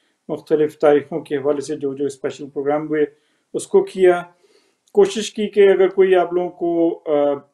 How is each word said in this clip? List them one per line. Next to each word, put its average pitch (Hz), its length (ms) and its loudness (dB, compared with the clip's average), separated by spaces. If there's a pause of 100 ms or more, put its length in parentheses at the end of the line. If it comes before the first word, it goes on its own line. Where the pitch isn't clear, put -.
(300)
मुख्तलिफ 151 440 -2
तारीखों 147 460 0
के 147 160 -8
हवाले 143 240 -4
से 147 160 -8
जो, 139 180 -6
जो 139 140 -4
स्पेशल 139 360 -10
प्रोग्राम 147 420 -4
हुए, 151 200 -2 (480)
उसको 185 280 0
किया। 180 520 0 (580)
कोशिश 202 380 2
की 208 160 -6
कि 202 140 0
अगर 190 280 4
कोई 190 260 2
आप 175 200 2
लोगों 180 140 -4
को, 170 420 -2
अ, 143 640 -2